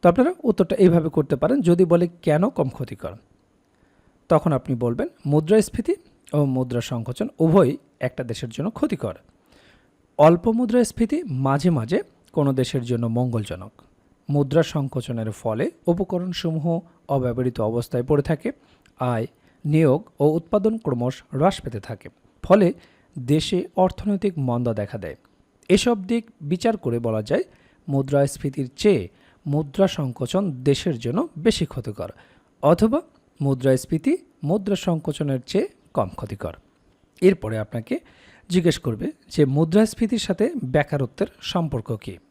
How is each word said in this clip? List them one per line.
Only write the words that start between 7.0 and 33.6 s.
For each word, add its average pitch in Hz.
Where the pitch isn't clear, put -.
উভয়ই 160
একটা 127
দেশের 117
জন্য 147
ক্ষতিকর। -
অল্প 170
মুদ্রাস্ফীতি 233
মাঝে 139
মাঝে 151
কোনো 139
দেশের 131
জন্য 117
মঙ্গলজনক। 113
মুদ্রা 143
সংকোচনের 123
ফলে 117
উপকরণসমূহ 175
অব্যবহৃত 127
অবস্থায় 117
পড়ে 143
থাকে, 170
আয়, 120
নিয়োগ 151
ও 143
উৎপাদন 202
ক্রমশ 123
হ্রাস 156
পেতে 117
থাকে, -
ফলে 190
দেশে 151
অর্থনৈতিক 190
মন্দা 120
দেখা 104
দেয়। 92
এসব 202
দিক 233
বিচার 180
করে 120
বলা 113
যায়, 139
মুদ্রাস্ফীতির 139
চেয়ে 147
মুদ্রা 151
সংকোচন 135
দেশের 143
জন্য 131
বেশি 185
ক্ষতিকর, -
অথবা 220
মুদ্রাস্ফীতি 139